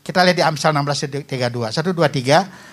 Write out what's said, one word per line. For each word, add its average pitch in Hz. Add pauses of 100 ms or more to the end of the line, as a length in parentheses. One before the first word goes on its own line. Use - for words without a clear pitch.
kita 180
lihat 180
di 156
Amsal 156
enam 143
belas 143
tiga 131
dua. 117
Satu, 165
dua, 160
tiga. 143 (240)